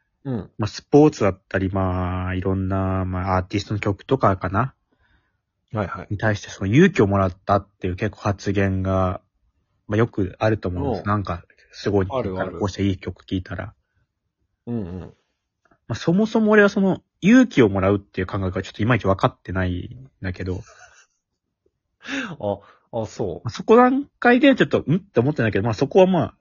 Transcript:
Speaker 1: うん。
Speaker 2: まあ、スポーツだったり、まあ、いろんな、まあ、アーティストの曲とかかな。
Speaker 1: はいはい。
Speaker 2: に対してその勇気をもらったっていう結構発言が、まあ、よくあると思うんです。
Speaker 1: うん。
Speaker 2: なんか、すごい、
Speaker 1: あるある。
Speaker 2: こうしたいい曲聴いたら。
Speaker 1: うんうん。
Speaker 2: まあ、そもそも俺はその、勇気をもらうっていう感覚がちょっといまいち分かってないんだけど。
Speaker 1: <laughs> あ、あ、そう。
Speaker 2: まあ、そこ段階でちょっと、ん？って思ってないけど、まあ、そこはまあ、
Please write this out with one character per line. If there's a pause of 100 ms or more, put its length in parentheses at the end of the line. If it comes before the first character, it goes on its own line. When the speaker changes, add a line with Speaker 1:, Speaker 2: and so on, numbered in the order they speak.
(240)
Speaker 1:
う
ん。
Speaker 2:
ま
あ、
ス
ポ
ー
ツ
だ
っ
た
り、
ま
あ、
い
ろ
ん
な、
ま
あ、
ア
ー
テ
ィ
ス
ト
の
曲
と
か
か
な。 (1000)
Speaker 1:
は
い
は
い。
Speaker 2:
に
対
し
て
そ
の
勇
気
を
も
ら
っ
た
っ
て
い
う
結
構
発
言
が、 (680)
ま
あ、
よ
く
あ
る
と
思
う
ん
で
す。
Speaker 1:
う
ん。
Speaker 2:
な
ん
か、 (280)
す
ご
い、
Speaker 1:
あ
る
あ
る。
Speaker 2:
こ
う
し
た
い
い
曲
聴
い
た
ら。 (920)
Speaker 1:
う
ん
う
ん。 (880)
Speaker 2:
ま
あ、
そ
も
そ
も
俺
は
そ
の、 (200)
勇
気
を
も
ら
う
っ
て
い
う
感
覚
が
ち
ょ
っ
と
い
ま
い
ち
分
か
っ
て
な
い
ん (120)
だ
け
ど。 (1400)
Speaker 1:
<laughs>
あ、 (420)
あ、
そ
う。
Speaker 2:
ま
あ、
そ
こ
段 (120)
階
で
ち
ょ
っ
と、
ん？
っ
て
思
っ
て
な
い
け
ど、
ま
あ、
そ
こ
は
ま
あ、